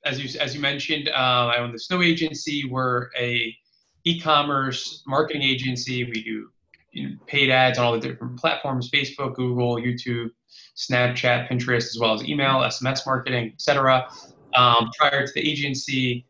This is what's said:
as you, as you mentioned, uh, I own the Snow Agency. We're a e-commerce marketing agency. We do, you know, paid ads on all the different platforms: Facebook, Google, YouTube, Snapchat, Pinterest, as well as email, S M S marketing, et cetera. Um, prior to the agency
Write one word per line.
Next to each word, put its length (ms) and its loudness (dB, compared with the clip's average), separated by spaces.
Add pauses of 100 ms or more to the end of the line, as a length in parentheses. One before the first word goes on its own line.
as 160 -4
you, 160 -8
as 160 -2
you 60 -8
mentioned, 480 -2
uh, 40 -4 (340)
I 140 2
own 120 -4
the 60 -12
Snow 240 -2
Agency. 680 0
We're 400 -2 (100)
a 380 -2 (480)
e-commerce 1000 0
marketing 340 0
agency. 640 -2
We 180 -6
do, 280 -8 (420)
you 160 -8
know, 80 -10 (100)
paid 220 2
ads 300 4
on 80 4
all 60 4
the 140 -2
different 320 -8
platforms: 520 -2
Facebook, 440 -2
Google, 420 0
YouTube, 520 -4 (480)
Snapchat, 720 0
Pinterest, 380 0
as 120 -10
well 140 4
as 100 0
email, 400 2
S 220 -2
M 80 2
S 140 -4
marketing, 480 -2
et 80 -14
cetera. 440 4 (480)
Um, 440 6
prior 280 2
to 80 -8
the 60 -2
agency 880 -2